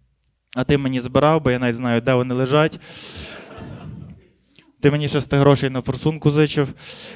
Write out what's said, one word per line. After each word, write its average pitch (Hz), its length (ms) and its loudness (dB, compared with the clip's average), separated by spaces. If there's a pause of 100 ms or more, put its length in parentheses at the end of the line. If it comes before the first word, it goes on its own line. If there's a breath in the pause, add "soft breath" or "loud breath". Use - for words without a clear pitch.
(560)
а 127 80 -2
ти 143 140 2
мені 131 220 -2
збирав, 139 440 2
бо 131 80 2
я 123 80 0
навіть 123 160 0
знаю, 117 260 0
де 127 120 2
вони 127 200 0
лежать. 135 460 0 (2000 loud breath)
Ти 143 120 4
мені 147 160 0
ще 139 140 0
з 117 40 -6
тих 143 140 2
грошей 139 300 6
на 131 120 -4
форсунку 147 500 -2
зичив. 147 420 0 (420 loud breath)